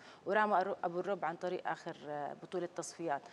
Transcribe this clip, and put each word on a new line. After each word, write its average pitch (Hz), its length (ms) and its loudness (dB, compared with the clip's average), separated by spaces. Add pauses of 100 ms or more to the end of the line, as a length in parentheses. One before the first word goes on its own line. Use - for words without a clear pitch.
(260)
وراما 208 340 6
أرو-، 190 240 0
أبو 175 160 0
الرب 180 240 -2
عن 165 120 -2
طريق 180 320 -2
آخر، 160 280 -4 (100)
آه، 147 260 -4 (100)
بطولة 175 340 -4
تصفيات. 160 460 -2 (100)